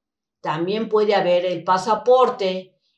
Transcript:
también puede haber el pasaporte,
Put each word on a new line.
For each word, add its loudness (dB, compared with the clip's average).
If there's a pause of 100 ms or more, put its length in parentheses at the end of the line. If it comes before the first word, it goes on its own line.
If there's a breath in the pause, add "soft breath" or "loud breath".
(400)
también -4
puede 2
haber 2
el -4
pasaporte, 0 (240)